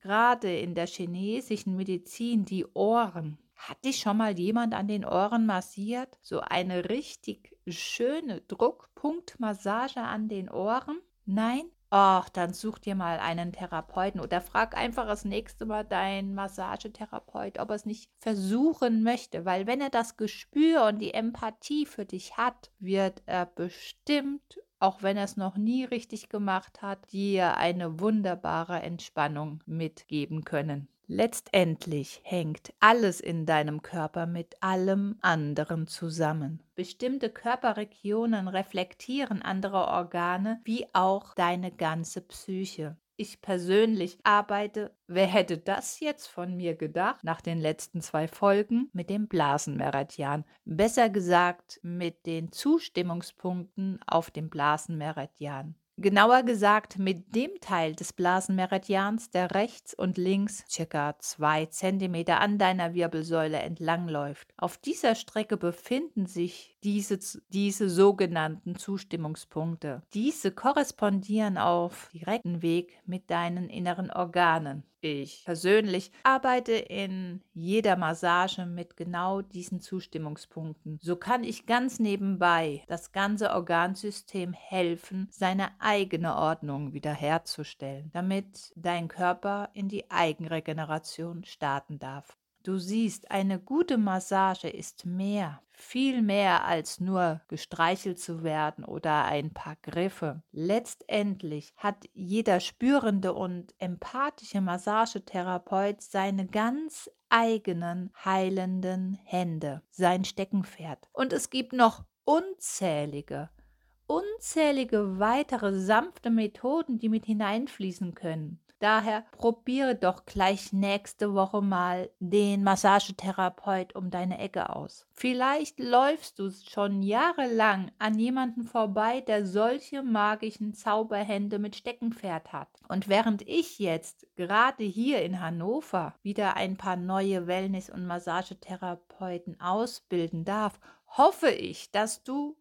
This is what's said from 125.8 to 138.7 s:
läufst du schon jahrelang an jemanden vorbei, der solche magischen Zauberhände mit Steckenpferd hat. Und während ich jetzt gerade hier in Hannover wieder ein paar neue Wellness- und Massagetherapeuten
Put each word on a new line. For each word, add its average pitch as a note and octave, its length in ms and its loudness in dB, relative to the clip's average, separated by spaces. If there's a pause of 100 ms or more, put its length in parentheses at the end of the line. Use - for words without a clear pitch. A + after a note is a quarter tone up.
läufst C#4 580 4
du G3 100 -2
schon G3 540 -2
jahrelang A3 960 2
an G#3+ 180 0
jemanden B3 460 0
vorbei, A3 560 0
der G#3+ 260 0
solche A#3+ 560 0
magischen G#3+ 720 0
Zauberhände G#3 880 -2
mit G#3 160 -6
Steckenpferd A3+ 800 -6
hat. C#3+ 160 -10 (180)
Und G3 220 -2
während G#3+ 320 4
ich - 380 -2
jetzt E3 460 -2 (120)
gerade A3 480 2
hier A3 380 0
in F3+ 180 -2
Hannover E3+ 800 -2
wieder G3+ 340 0
ein F#3+ 220 -2
paar F#3+ 180 -2
neue F#3 520 0
Wellness- F#3 420 -2
und F3+ 180 -8
Massagetherapeuten F3 1500 -6